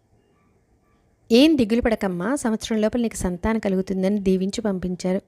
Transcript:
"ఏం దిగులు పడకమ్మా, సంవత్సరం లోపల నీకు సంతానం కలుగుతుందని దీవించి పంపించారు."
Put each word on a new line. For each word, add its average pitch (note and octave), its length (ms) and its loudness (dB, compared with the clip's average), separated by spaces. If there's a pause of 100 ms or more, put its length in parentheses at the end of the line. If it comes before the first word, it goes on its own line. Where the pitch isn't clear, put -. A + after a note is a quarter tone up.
(1300)
"ఏం C#4+ 260 8
దిగులు A#3 240 2
పడకమ్మా, G#3 540 -2
సంవత్సరం A3 460 -2
లోపల G#3+ 200 0
నీకు A3+ 140 -4
సంతానం G3 440 -2
కలుగుతుందని F#3+ 600 -2
దీవించి F#3+ 420 0
పంపించారు." F#3 680 -2